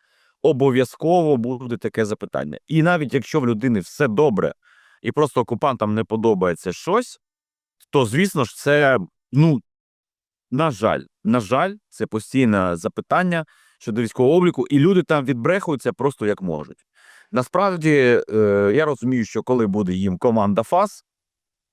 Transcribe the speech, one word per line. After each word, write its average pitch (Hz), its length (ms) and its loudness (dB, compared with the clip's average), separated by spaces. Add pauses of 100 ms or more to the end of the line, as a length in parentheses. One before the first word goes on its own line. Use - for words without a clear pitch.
(420)
обов'язково 147 960 2
буде 120 400 -6
таке 110 280 -4
запитання. 76 520 -8 (100)
І 156 160 0
навіть 156 300 0
якщо 139 260 -2
в 123 80 0
людини 117 320 0
все 135 280 -2
добре, 104 460 0 (480)
і 107 100 -6
просто 139 300 0
окупантам 113 520 -2
не 107 100 -2
подобається 95 680 0
щось, 220 460 -4 (680)
то, 139 160 2
звісно 151 380 -2
ж, - 120 -8
це, 143 440 2 (320)
ну, 147 300 2 (920)
на 156 180 0
жаль, 95 300 -2 (220)
на 117 160 0
жаль, 135 360 -2 (140)
це - 160 -8
постійне 104 720 0
запитання 160 680 -4 (340)
щодо 120 220 -4
військового 127 340 2
обліку, 175 320 2
і 143 120 2
люди 175 240 4
там 143 220 0
відбрехуються 135 680 -2
просто 135 320 -4
як 104 160 -2
можуть. 76 440 -10 (460)
Насправді, 151 960 2
е, 101 460 2
я 156 100 2
розумію, 127 400 -2
що 107 180 -8
коли 123 240 0
буде 95 260 -2
їм 92 240 -2
команда 110 460 0
фас, 196 400 -2 (680)